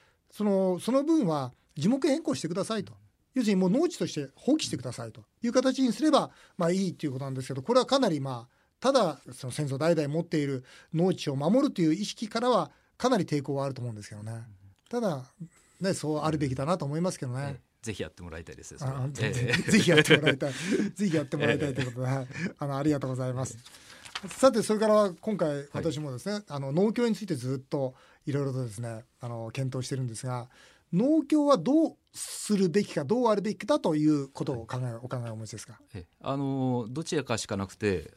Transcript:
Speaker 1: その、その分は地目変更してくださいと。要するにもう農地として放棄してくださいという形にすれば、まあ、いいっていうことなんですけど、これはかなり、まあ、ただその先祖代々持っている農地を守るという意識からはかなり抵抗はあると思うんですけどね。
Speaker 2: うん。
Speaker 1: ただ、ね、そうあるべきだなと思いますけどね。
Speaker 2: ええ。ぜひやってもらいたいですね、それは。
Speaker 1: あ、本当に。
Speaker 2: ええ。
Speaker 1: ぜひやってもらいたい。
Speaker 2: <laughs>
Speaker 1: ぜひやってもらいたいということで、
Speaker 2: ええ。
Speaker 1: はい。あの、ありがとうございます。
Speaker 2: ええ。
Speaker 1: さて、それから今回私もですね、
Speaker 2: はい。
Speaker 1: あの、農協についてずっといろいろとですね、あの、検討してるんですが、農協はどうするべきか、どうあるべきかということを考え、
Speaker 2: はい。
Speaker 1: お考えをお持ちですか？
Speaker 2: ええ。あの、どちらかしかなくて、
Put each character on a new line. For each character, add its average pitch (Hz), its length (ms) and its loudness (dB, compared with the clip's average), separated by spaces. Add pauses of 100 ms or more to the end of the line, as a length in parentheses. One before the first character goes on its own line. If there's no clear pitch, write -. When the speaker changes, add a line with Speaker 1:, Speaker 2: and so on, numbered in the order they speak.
(300)
Speaker 1:
そ - 140 -4
の、 190 340 2
そ 226 140 -2
の 269 100 4
分 302 240 2
は 143 260 0 (240)
地 143 120 2
目 269 180 2
変 311 160 2
更 - 140 -2
し - 40 -8
て - 60 -6
く 165 80 -4
だ 190 100 0
さ 220 140 -2
い 196 60 -6
と。 - 100 -16 (400)
要 254 80 0
す 208 60 2
る 208 60 4
に 185 60 4
も 185 80 4
う - 20 4
農 294 180 4
地 349 80 -6
と 180 100 -2
し - 60 -8
て 143 220 -6
放 277 220 2
棄 311 80 -2
し - 40 -6
て - 80 -4
く 123 60 -8
だ 123 100 -8
さ 117 140 -10
い 110 40 -12
と 110 120 -20 (200)
い 233 60 0
う 240 40 0
形 262 280 2
に 254 140 4
す - 80 -4
れ 311 80 4
ば、 220 220 4 (260)
ま 175 80 2
あ、 170 40 2
い 190 180 2
い - 20 0
っ 139 40 -10
て - 120 -8
い - 20 -2
う 131 40 -4
こ 127 60 -6
と 135 60 -6
な 135 60 -6
ん 135 40 -4
で 131 60 -4
す 131 80 -10
け 139 60 -6
ど、 135 80 -4
こ 214 100 -2
れ 247 80 8
は 240 60 0
か 269 120 2
な 247 120 4
り、 147 100 -2
ま 131 260 -8
あ、 - 80 -20 (240)
た 262 140 2
だ 202 300 2 (100)
そ - 140 -12
の 120 80 -6
先 151 160 -2
祖 135 80 -2
代 160 160 4
々 151 120 2
持 147 140 0
っ 170 40 -4
て 156 180 0
い 143 40 0
る 131 180 -4 (280)
農 170 220 2
地 - 160 -4
を 135 60 -2
守 208 320 4
る - 40 -4
と - 80 -4
い 165 80 4
う 156 60 4
意 202 100 -4
識 - 240 -8
か 226 120 -4
ら 247 100 2
は 185 200 2 (280)
か 247 100 2
な 262 80 4
り 175 80 2
抵 147 160 0
抗 139 140 -4
は 139 100 -2
あ 139 40 -2
る 135 60 -6
と 127 60 -10
思 123 80 -6
う 117 60 -8
ん - 20 -12
で 104 60 -14
す - 80 -18
け 107 60 -14
ど 104 60 -12
ね。 110 100 -10
Speaker 2:
う - 20 -8
ん。 117 100 -12 (460)
Speaker 1:
た 240 100 -4
だ、 156 240 -2 (560)
ね、 180 140 0
そ 151 200 -2
う 151 40 -2
あ 151 120 0
る 156 60 0
べ 151 140 0
き 127 40 -2
だ 135 120 -4
な 180 100 2
と 175 80 -6
思 139 140 -4
い - 20 -2
ま 180 100 0
す 170 80 -10
け - 60 -8
ど 123 80 -6
ね。 139 240 -6
Speaker 2:
え - 20 -18
え。 - 20 -18 (220)
ぜ 113 120 -6
ひ - 80 -8
や 80 80 -6
っ - 20 -20
て - 100 -18
も 87 60 -12
ら 80 100 -10
い 85 60 -12
た 82 80 -16
い - 40 -16
で - 80 -20
す - 100 -18
ね、 - 40 -18
そ 147 60 -8
れ 131 60 -2
は。 139 80 -6
Speaker 1:
あ、 - 20 -6
本 139 140 -4
当 107 80 -4
に。 107 60 0
Speaker 2:
え 120 300 0
え。 - 120 -2
Speaker 1:
ぜ 220 80 8
ひ 175 120 4
や 156 80 8
っ 156 40 8
て 151 160 8
も 147 80 0
ら 135 80 6
い 131 40 -4
た 143 120 -4
い。 - 20 -8
Speaker 2:
<laughs> 185 420 -2
Speaker 1:
ぜ 202 140 -2
ひ 160 80 2
や 151 60 2
っ 135 40 -6
て 160 120 -4
も 117 80 0
ら 113 80 4
い - 40 0
た 151 120 -2
い 127 40 -6
と 131 60 -2
い 135 40 -2
う - 20 -2
こ 123 60 -8
と 123 100 -8
で、 127 60 -2
Speaker 2:
え - 20 0
え。 131 60 2
Speaker 1:
は 135 80 -2
い。 - 20 -10 (320)
あ 147 80 -4
の、 139 100 -4
あ 139 60 -4
り 151 80 4
が 147 100 0
と 135 60 -4
う 127 40 -4
ご 127 60 -4
ざ 127 100 -4
い 127 60 -4
ま 127 140 -4
す。 113 100 -12
Speaker 2:
え - 720 -20
え。 - 20 -10
Speaker 1:
さ 262 240 4
て、 220 100 2
そ 214 120 0
れ 214 40 0
か 214 100 2
ら 208 220 6
今 185 280 -6
回 143 340 -2
私 143 280 -4
も 147 120 -8
で 123 60 -10
す - 80 -12
ね、 202 80 -4
Speaker 2:
は 208 60 -4
い。 208 80 -20
Speaker 1:
あ 143 100 -8
の、 139 140 -6
農 196 200 4
協 240 160 2
に 220 80 2
つ - 60 -12
い 214 40 -8
て 175 80 -4
ず 127 200 -4
っ 139 120 -4
と 131 280 -2 (320)
い 147 60 -2
ろ 143 100 0
い - 20 0
ろ 139 80 -2
と 131 100 -4
で 123 80 -4
す 101 100 -12
ね、 117 260 -8 (140)
あ 123 80 -10
の、 113 240 -8
検 131 220 -4
討 131 80 -4
し 127 60 -8
て 143 80 -4
る 131 60 -4
ん 127 40 -4
で 113 100 -8
す 131 100 -10
が、 123 240 -6 (420)
農 277 300 4
協 294 240 2
は 285 100 6
ど 277 360 2
う - 40 -20 (160)
す - 420 -4
る 190 140 4
べ 196 160 2
き - 80 -10
か、 147 140 -2
ど 240 180 2
う 226 40 4
あ 214 60 4
る 202 60 0
べ 214 140 -2
き 208 120 -10
か 294 140 4
と 175 160 2
い 151 140 2
う 143 180 0
こ - 160 -8
と 147 80 -2
を 113 140 -8
考 127 160 -6
え、 - 20 -4
Speaker 2:
は 123 60 -4
い。 117 60 -8
Speaker 1:
お 123 120 -12
考 131 160 -4
え 117 60 -6
を - 20 -8
お 110 40 -8
持 110 100 -10
ち - 60 -14
で 110 60 -12
す - 80 -14
か？ - 140 -20 (140)
Speaker 2:
え 98 60 -10
え。 78 60 -16 (140)
あ 139 160 -2
の、 131 540 0
ど 139 120 -6
ち 165 140 -4
ら 139 80 0
か 110 140 -2
し - 80 -6
か 107 100 -2
な 98 100 -2
く - 80 -16
て、 92 420 0